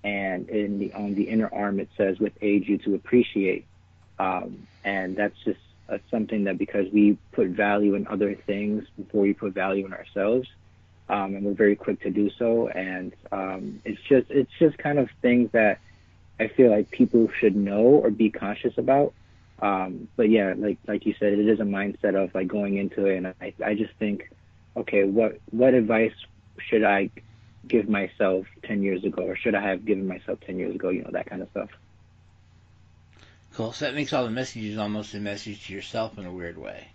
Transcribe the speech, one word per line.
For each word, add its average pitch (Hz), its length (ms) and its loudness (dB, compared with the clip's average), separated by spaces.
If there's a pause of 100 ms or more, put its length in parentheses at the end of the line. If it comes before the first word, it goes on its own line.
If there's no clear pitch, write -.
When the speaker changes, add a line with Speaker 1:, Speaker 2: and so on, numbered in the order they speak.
Speaker 1:
And 95 440 -4
in 104 300 -2
the, 98 160 -4
on 101 200 -6
the 101 100 0
inner 110 280 0
arm, 101 280 -2
it 95 160 -8
says, 98 220 0
"With 107 220 0
age, 104 280 2
you 101 100 0
to 101 160 -2
appreciate." 98 720 0 (520)
Um, 92 480 -4 (160)
and 95 320 -4
that's - 300 -2
just, - 160 -4 (300)
uh, 101 80 -4 (120)
something 110 340 -2
that 95 120 -2
because 98 340 -2
we 104 280 6 (140)
put 101 160 2
value 101 480 2
in 101 100 -4
other 101 280 -2
things 104 520 -4 (100)
before 104 240 -2
we 98 140 4
put 101 180 -6
value 95 320 -2
in 95 80 -12
ourselves, 110 560 -2 (600)
um, 98 240 -2
and 101 100 -6
we're 101 80 -2
very 104 240 4
quick - 240 -4
to 101 100 -6
do 104 280 0
so. 117 300 0
And, 92 440 -8 (180)
um, 98 540 -8
it's 104 240 -8
just, 131 220 4
it's 135 280 0
just 156 200 4
kind 147 200 0
of 123 120 0 (100)
things 120 320 4
that 107 280 4 (600)
I 113 80 0
feel 123 220 8
like 107 200 2
people 113 380 4 (100)
should 104 180 4
know 101 260 0
or 131 260 8
be 107 220 2
conscious - 480 -6
about. 139 340 2 (480)
Um, 95 560 -4
but 110 140 4
yeah, 98 260 4
like, 104 220 -4 (100)
like 104 160 -4
you 107 160 -2
said, 101 140 2
it 104 120 2
is 107 140 4
a 107 40 -2
mindset 98 500 -2
of, 95 200 -2
like, 95 140 -2
going 101 300 -2
into 101 260 -4
it. 95 140 2
And 92 80 -6 (120)
I, 92 140 -12 (100)
I 104 120 -2
just 107 240 -4
think 104 320 -4 (460)
okay, 107 280 2
what, 104 360 0 (100)
what 123 240 4
advice 113 380 2 (560)
should 107 160 2
I 98 260 2 (560)
give 110 220 2
myself 95 580 0 (180)
ten 101 180 -2
years 95 220 -2
ago, 95 180 -4
or 92 140 -6
should 110 180 -2
I 101 160 -2
have 95 140 -4
given 98 220 -2
myself 92 400 -6
ten 92 120 -8
years 92 160 -6
ago, 92 160 -4
you 92 120 -4
know, 95 100 -14
that 92 140 -6
kind 95 160 -12
of 92 80 -14
stuff. 101 200 -8 (1800)
Speaker 2:
Cool. 113 180 -4
So 151 140 -6
that 131 80 -6
makes 147 180 -4
all 131 120 0
the 113 60 -4
messages 110 480 -6
almost 104 360 -6
a 104 40 -8
message 101 480 -10
to 95 60 -14
yourself 110 460 -8
in 95 80 -12
a 87 60 -12
weird 85 260 -12
way. 53 360 -14